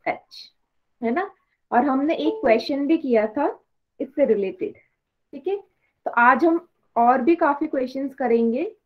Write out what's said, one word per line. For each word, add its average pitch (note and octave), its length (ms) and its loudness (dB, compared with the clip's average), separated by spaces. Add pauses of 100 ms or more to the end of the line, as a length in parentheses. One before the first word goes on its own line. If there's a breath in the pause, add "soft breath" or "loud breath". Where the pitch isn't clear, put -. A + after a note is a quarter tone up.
h, - 460 -10 (500)
है A#3 80 -2
ना? F#4 200 -4 (400)
और A#3+ 120 2
हमने C#4+ 320 0
एक D4+ 260 -4
question C4+ 460 0
भी D#4+ 100 2
किया A#3 300 0
था C#4 320 -4 (400)
इससे - 260 -2
related, G3 520 -2 (540)
ठीक C4+ 160 -12
है? G4+ 100 -2 (480)
तो - 60 -6
आज B3 340 4
हम E4+ 220 0 (300)
और B3 240 4
भी E4 140 4
काफी D#4 320 0
questions C4+ 460 -6
करेंगे A#3 720 0